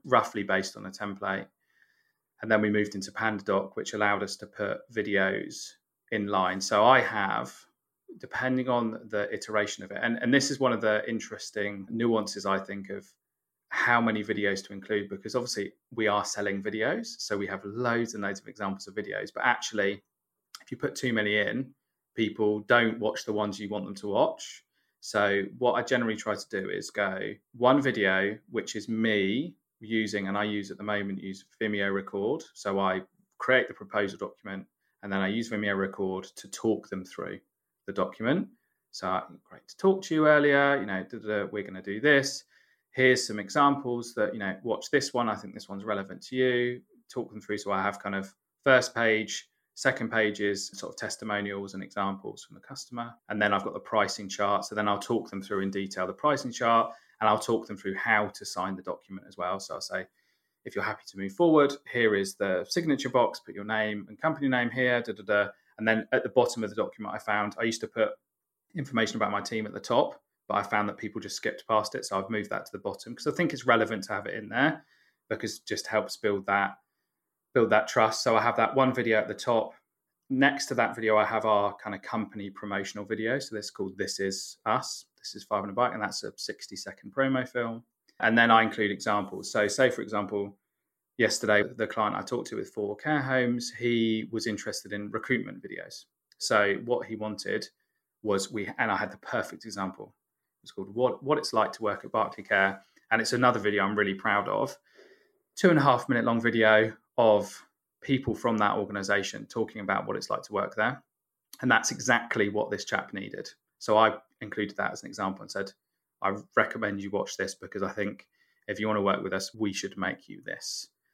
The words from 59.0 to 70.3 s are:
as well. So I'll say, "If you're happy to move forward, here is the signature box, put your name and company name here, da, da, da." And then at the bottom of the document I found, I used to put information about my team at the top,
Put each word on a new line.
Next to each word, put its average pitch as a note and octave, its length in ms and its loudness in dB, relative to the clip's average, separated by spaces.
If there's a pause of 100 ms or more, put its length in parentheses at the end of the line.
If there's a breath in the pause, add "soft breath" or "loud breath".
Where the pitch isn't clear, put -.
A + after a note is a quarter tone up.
as F#2 80 -20
well. F#2 240 -4
So A2 140 -10
I'll A2 80 -10
say, F#2 240 -8 (580)
"If - 100 -14
you're G2 80 -4
happy G#2 260 -6
to F#2+ 100 -14
move G2 160 -6
forward, D#3 400 6 (180)
here A2+ 220 4
is G2 220 0
the F#2 280 0
signature D#3 460 -2
box, B2 280 2
put - 160 -16
your G2+ 100 -12
name G#2+ 440 -2
and G#2+ 100 -20
company C#3+ 300 0
name B2 220 2
here, B2 320 2
da, A#2 100 -6
da, G2+ 100 -10
da." G2+ 280 4 (260 soft breath)
And A2 100 -2
then A2 240 4
at B2+ 120 4
the - 80 -4
bottom A#2+ 340 4
of G2+ 60 -4
the G#2 60 -8
document G#2 380 -4
I A2 40 -8
found, G#2 400 -2
I A#2 60 -2
used A2+ 180 -2
to A2 40 -6
put A2 260 0 (640)
information A#2 420 -2
about G#2+ 140 0
my G2+ 120 -2
team G#2+ 240 -4
at G2+ 80 -12
the G2 60 -8
top, - 420 0 (260)